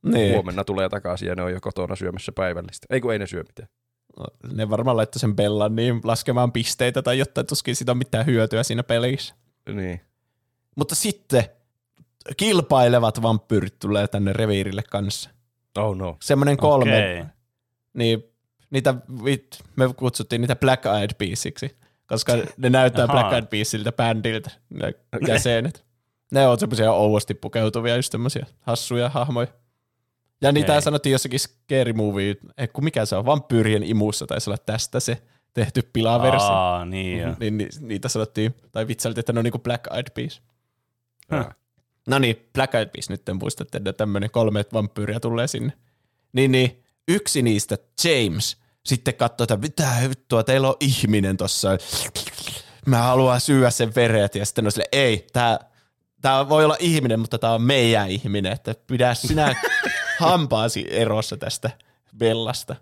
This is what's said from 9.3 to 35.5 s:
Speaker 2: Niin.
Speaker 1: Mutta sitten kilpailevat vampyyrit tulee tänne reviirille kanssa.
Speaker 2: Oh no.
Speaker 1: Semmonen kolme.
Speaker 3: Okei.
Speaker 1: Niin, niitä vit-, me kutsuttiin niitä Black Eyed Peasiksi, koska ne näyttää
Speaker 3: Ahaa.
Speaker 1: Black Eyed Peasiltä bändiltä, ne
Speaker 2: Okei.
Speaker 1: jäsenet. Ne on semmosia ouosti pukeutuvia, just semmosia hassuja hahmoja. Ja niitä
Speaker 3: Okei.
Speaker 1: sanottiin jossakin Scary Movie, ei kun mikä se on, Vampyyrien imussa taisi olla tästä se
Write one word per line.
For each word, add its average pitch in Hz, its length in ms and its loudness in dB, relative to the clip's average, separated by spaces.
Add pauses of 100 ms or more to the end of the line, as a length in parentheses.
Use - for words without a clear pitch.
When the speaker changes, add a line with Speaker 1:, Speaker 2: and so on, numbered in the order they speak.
Speaker 2:
Niin. 90 260 -6 (760)
Speaker 1:
Mutta 151 180 -2
sitten - 500 0 (920)
kilpailevat 123 880 4
vampyyrit 107 560 0
tulee 101 300 0
tänne 101 240 0
reviirille 101 500 -2
kanssa. - 480 -6 (480)
Speaker 2:
Oh 104 180 -2
no. 90 260 -6
Speaker 1:
Semmonen 143 340 2
kolme. 131 420 4
Speaker 3:
Okei. 90 260 0 (720)
Speaker 1:
Niin, 117 300 0 (460)
niitä 135 240 2 (300)
vit-, - 380 -4 (140)
me 131 200 2
kutsuttiin 123 440 -2
niitä 120 160 0
Black 131 300 2
Eyed 104 320 0
Peasiksi, - 580 -6 (300)
koska 113 260 -2 (240)
ne 127 140 0
näyttää 127 340 4
Speaker 3:
Ahaa. 139 160 2
Speaker 1:
Black 101 120 2
Eyed 117 140 -2
Peasiltä 110 460 -4
bändiltä, 113 580 -2 (200)
ne - 160 -6 (300)
Speaker 2:
Okei. 135 120 -2
Speaker 1:
jäsenet. 117 560 -2 (460)
Ne 135 160 4
on 120 120 4
semmosia 110 340 0
ouosti 104 420 2
pukeutuvia, 113 640 -2
just 123 160 -4
semmosia 120 340 -4 (140)
hassuja 120 480 -2
hahmoja. 123 380 -2 (920)
Ja 139 120 4
niitä 151 200 4
Speaker 3:
Okei. 147 100 4
Speaker 1:
sanottiin 147 300 0
jossakin 127 280 0
Scary 127 520 -2
Movie, 101 440 0 (220)
ei 127 100 -4
kun 135 160 -4
mikä 131 200 0
se 101 120 -2
on, 104 100 -2
Vampyyrien 113 560 2
imussa 107 440 0
taisi - 240 -4
olla 101 80 -4
tästä - 420 -4
se 117 220 -4 (320)